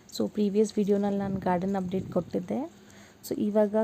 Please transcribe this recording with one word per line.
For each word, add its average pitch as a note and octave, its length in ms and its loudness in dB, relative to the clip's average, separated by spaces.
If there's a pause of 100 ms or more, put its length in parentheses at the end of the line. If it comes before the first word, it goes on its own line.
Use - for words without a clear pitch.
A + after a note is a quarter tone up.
(180)
So, G#3+ 120 -2
ಪ್ರೀವಿಯಸ್ G#3 480 2
ವಿಡಿಯೋನಲ್ಲಿ G3+ 420 2
ನಾನು G3 200 -4
ಗಾರ್ಡನ್ F#3 360 0
ಅಪ್ಡೇಟ್ F#3 360 -4
ಕೊಟ್ಟಿದ್ದೆ. G3+ 600 -4 (580)
So, - 100 -4
ಇವಾಗ G#3 440 2